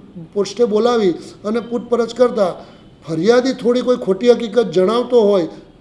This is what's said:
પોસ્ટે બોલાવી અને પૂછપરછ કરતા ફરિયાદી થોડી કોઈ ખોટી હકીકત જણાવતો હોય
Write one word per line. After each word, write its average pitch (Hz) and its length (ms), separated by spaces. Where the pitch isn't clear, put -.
પોસ્ટે 202 320
બોલાવી 214 460
અને 226 160
પૂછપરછ 233 560
કરતા 202 380
ફરિયાદી 233 440
થોડી 240 280
કોઈ 247 160
ખોટી 240 340
હકીકત 226 400
જણાવતો 233 500
હોય 202 280